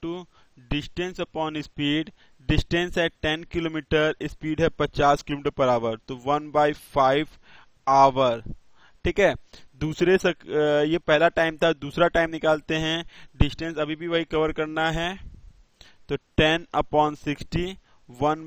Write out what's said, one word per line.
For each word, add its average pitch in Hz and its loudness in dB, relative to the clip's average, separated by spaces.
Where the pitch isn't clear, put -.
to 175 -10
distance 175 -6
upon 156 -4
speed, 151 -2
distance 175 -2
at 165 0
ten 160 -2
kilometer, 156 0
speed 156 -6
है 165 4
पचास 143 2
kilometer 143 -6
per 131 4
hour, 113 0
तो 135 -10
one 151 -2
by 147 4
five 139 2
hour, 131 4
ठीक 175 -2
है? 170 4
दूसरे 156 0
सक-, 180 -2
अ, 147 2
ये 156 0
पहला 160 4
time 160 -2
था, 165 2
दूसरा 143 0
time 165 0
निकालते 156 -2
हैं। 160 -2
Distance 151 -2
अभी 151 -2
भी 165 -10
वही 165 0
cover 156 0
करना 156 -2
है, 170 -6
तो 143 -2
ten 156 0
upon 151 0
sixty, 175 -6
one 156 0